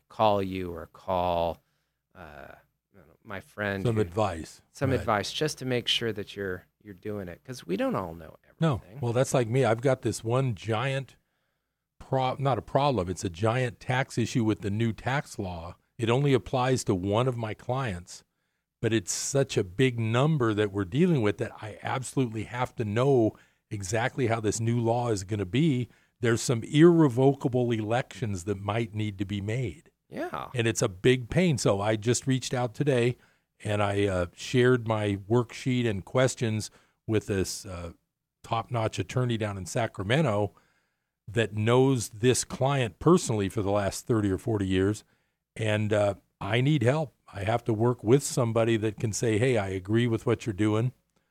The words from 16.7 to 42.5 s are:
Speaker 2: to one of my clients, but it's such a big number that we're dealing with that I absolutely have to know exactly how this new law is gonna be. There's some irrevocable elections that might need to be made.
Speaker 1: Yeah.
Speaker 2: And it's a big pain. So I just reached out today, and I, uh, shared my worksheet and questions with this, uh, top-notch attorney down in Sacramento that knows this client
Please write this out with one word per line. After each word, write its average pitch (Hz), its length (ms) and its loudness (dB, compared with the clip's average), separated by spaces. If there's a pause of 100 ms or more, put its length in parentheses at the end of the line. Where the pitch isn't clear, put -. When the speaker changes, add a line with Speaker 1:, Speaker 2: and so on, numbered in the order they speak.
Speaker 2:
to 110 100 0
one 101 340 0
of 120 100 -4
my 107 180 -6
clients, 120 680 -8 (580)
but 113 120 2
it's - 180 0
such - 460 -2
a 107 60 0
big 117 360 0
number 120 540 2
that 104 180 0
we're 101 140 -2
dealing 143 380 2
with 104 160 2
that 113 220 -6
I 104 200 -14
absolutely 117 640 -4
have 123 320 -6
to 113 100 -4
know 117 460 4 (400)
exactly 110 560 -2
how 113 120 0
this 107 200 -2
new 117 200 0
law 117 300 0
is 98 140 -2
gonna 101 220 -4
be. 123 420 0 (340)
There's 117 200 2
some 117 220 -2
irrevocable 139 1080 6
elections 107 720 -4
that 101 160 -2
might 104 340 -4
need 107 240 -4
to 101 80 -2
be 101 160 -4
made. 107 480 -6 (200)
Speaker 1:
Yeah. - 440 -8
Speaker 2:
And 117 140 0
it's 110 160 0
a 113 60 0
big 127 400 0
pain. 170 280 2
So 101 240 0
I 110 140 0
just 113 320 -2
reached 131 260 -2
out 123 220 -4
today, 127 420 0 (460)
and 104 180 0
I, 101 240 2
uh, 90 200 0 (100)
shared 123 520 2
my 104 300 0 (120)
worksheet 123 600 0
and 98 160 -4
questions 120 640 0 (380)
with 110 200 0
this, 95 380 -2
uh, 87 280 -12 (500)
top-notch 113 560 -2
attorney 123 380 -2
down 104 200 -4
in 92 80 -8
Sacramento 107 880 0 (720)
that 104 280 -2
knows 123 540 4
this 120 340 2
client 131 560 -2